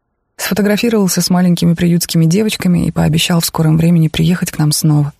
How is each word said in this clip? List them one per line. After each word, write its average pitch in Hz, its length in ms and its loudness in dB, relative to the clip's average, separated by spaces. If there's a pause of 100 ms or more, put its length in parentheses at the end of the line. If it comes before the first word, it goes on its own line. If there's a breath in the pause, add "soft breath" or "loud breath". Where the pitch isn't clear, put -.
(360)
сфотографировался 208 840 0
с - 80 -2
маленькими 175 440 2
приютскими 170 520 0
девочками 180 600 0
и 165 60 -2
пообещал 165 480 0
в 165 60 0
скором 156 320 0
времени 165 300 2
приехать 170 440 -2
к - 80 -6
нам 151 120 0
снова. 151 480 0